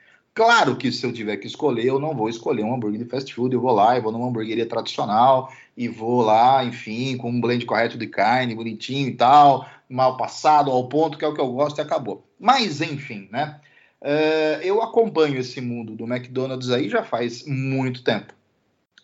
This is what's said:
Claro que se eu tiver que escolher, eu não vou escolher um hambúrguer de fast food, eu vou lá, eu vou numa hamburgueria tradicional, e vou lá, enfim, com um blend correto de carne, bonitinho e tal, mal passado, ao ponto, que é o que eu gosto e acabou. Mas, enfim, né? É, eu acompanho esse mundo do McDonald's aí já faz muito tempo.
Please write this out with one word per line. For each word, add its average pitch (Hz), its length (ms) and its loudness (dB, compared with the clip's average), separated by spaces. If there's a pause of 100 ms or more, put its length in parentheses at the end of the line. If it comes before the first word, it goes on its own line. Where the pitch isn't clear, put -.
(340)
Claro 220 420 4
que - 160 -2
se - 140 -6
eu 117 80 -4
tiver 104 240 -6
que 113 100 -12
escolher, 120 380 -2
eu 131 120 2
não 151 160 -4
vou 110 140 -2
escolher 120 360 -4
um 117 120 -2
hambúrguer 110 260 -4
de 120 80 -10
fast 139 240 -8
food, 127 220 -2
eu 117 60 -2
vou 127 100 2
lá, 113 240 4
eu 123 60 0
vou 110 100 -2
numa 117 160 -4
hamburgueria 113 380 -4
tradicional, 123 840 2 (280)
e 120 100 -4
vou 120 340 -2
lá, 120 440 6
enfim, 123 500 -6
com 120 140 -8
um 123 100 -2
blend 120 260 0
correto 113 320 0
de 110 100 -6
carne, 117 460 0
bonitinho 113 540 -6
e 107 80 -6
tal, 135 500 8 (240)
mal 127 280 0
passado, 143 520 2
ao 127 200 0
ponto, 147 280 0
que 151 60 -6
é 156 60 0
o 151 40 -4
que 151 60 -4
eu 131 140 -2
gosto 147 240 -2
e 156 40 -2
acabou. 127 460 -6 (100)
Mas, 202 440 0
enfim, 123 500 -8
né? 147 300 -6 (400)
É, 156 640 0
eu 202 180 0
acompanho 160 560 2
esse 127 220 -8
mundo 120 360 -8
do 117 100 -10
McDonald's 127 640 -6
aí 139 200 0
já 123 140 -2
faz 117 420 -6
muito 131 580 -4
tempo. 107 300 -2 (720)